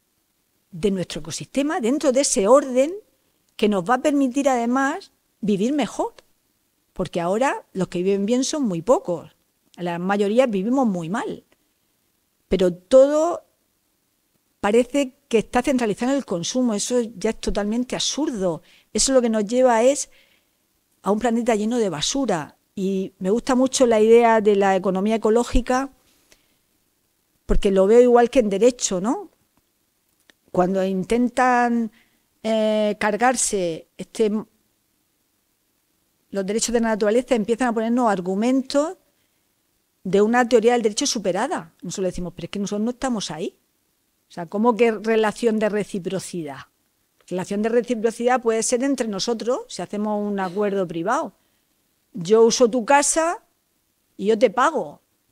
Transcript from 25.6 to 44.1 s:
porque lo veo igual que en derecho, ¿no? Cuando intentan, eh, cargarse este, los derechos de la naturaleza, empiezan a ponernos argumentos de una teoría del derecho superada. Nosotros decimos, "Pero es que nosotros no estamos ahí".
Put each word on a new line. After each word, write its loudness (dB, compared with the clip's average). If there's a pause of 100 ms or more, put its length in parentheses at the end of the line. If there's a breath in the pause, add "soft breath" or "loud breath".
porque 2
lo 4
veo 8
igual 6
que 2
en 2
derecho, 0
¿no? -6 (1200)
Cuando 0
intentan, 0 (500 soft breath)
eh, 0
cargarse -2 (100)
este, -2 (2000)
los -6
derechos -4
de 0
la 0
naturaleza, 0
empiezan 0
a 0
ponernos 0
argumentos -2 (1080)
de 2
una 2
teoría 4
del 0
derecho -2
superada. -4
Nosotros -6
decimos, -8
"Pero -12
es -14
que -8
nosotros -4
no -2
estamos -6
ahí". -10 (720)